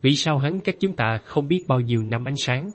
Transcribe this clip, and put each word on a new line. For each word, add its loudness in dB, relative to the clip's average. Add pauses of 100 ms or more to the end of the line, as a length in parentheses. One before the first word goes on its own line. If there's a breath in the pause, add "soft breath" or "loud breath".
Vì 6
sao 0
hắn 0
cách -4
chúng 0
ta 0
không -2
biết 0
bao 4
nhiêu 2
năm -4
ánh -4
sáng, -4